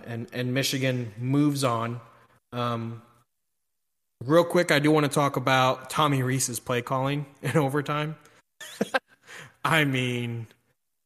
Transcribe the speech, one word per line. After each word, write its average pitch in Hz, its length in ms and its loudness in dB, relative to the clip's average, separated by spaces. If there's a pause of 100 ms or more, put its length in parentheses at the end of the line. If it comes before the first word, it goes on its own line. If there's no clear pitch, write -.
and, 117 260 -10
and 123 220 -4
Michigan 131 640 -2
moves 139 460 2
on. 117 360 -2 (520)
Um, 117 500 -4 (1200)
real 160 200 6
quick, 175 260 2
I 151 80 6
do 147 140 4
wanna 151 160 4
talk 139 280 0
about 131 540 2
Tommy 143 320 2
Rees's 127 380 -2
play 120 220 -2
calling 139 520 -2
<laughs> - 80 -20
in 135 140 0
overtime. 147 580 -2 (760)
<laughs> - 760 -10
I 156 200 4
mean, 123 640 -2 (600)